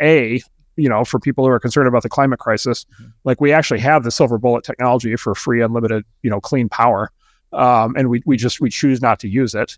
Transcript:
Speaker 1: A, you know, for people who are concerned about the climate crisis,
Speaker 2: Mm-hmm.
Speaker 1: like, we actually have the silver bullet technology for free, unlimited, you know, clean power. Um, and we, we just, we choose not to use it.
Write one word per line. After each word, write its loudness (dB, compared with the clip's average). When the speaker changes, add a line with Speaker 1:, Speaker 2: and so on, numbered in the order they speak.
Speaker 1:
A, 2
you 0
know, 0
for -4
people 0
who 4
are 2
concerned 0
about 2
the -6
climate 0
crisis, -4
Speaker 2:
Mm-hmm. -20
Speaker 1:
like, 0
we 4
actually 2
have 2
the -2
silver 2
bullet 0
technology -2
for -4
free, -2
unlimited, -2
you 0
know, -2
clean -2
power. 0
Um, 2
and 0
we, -2
we 2
just, -4
we 0
choose 0
not 0
to -10
use -2
it. -6